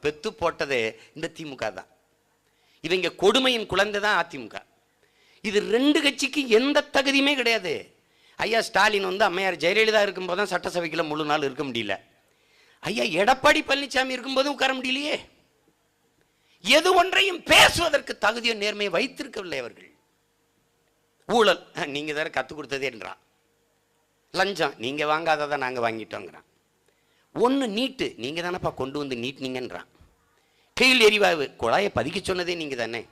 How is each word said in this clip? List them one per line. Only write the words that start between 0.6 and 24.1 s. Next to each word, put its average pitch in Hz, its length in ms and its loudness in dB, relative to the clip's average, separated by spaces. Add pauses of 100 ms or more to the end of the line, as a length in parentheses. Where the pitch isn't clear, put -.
இந்த 156 120 -8 (100)
திமுக 139 360 -10
தான். 92 180 -18 (960)
இவங்க 170 260 -2 (120)
கொடுமையின் 233 500 4
குழந்தை 202 340 0
தான் 202 160 2
அதிமுக. 120 340 -12 (880)
இது 190 140 0 (160)
ரெண்டு 285 280 4
கட்சிக்கு 285 380 -2 (180)
எந்த 285 340 2
தகுதியுமே 277 420 2
கிடையாது. 226 400 0 (640)
ஐயா 214 300 0
ஸ்டாலின் 196 420 2
வந்து 202 180 2
அம்மையார் 180 360 -2
ஜெயலலிதா 214 420 4
இருக்கும்போது 185 360 -4
தான் 185 120 -2
சட்டசபைக்குள்ள 170 520 -2
முழு 151 240 -4
நாள் 151 180 0
இருக்க 135 160 -6
முடியல. 113 320 -4 (840)
ஐயா 240 240 -2 (140)
எடப்பாடி 277 480 4
பழனிசாமி 262 480 -2
இருக்கும்போது 269 380 -2
உட்கார 269 200 0
முடியலையே. 262 420 -4 (1500)
எது 311 300 6
ஒன்றையும் 370 480 2
பேசுவதற்கு 320 720 4 (120)
தகுதியோ 226 380 0
நேர்மையை 208 340 -2
வைத்திருக்கவில்லை 214 680 -6
அவர்கள். 101 280 -16 (1400)
ஊழல், 208 340 4 (320)
"நீங்க 151 180 -6
தானே 156 240 -4
கத்து 131 180 -4
கொடுத்ததேன்றான்." 127 640 -8 (1120)